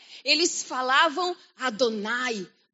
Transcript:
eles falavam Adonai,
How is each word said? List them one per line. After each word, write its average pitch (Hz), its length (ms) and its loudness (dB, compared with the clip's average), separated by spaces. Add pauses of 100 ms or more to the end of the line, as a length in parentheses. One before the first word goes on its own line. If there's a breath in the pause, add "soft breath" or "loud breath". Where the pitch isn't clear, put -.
(260 loud breath)
eles 302 380 2
falavam 302 720 2 (180 soft breath)
Adonai, 226 960 -2 (220)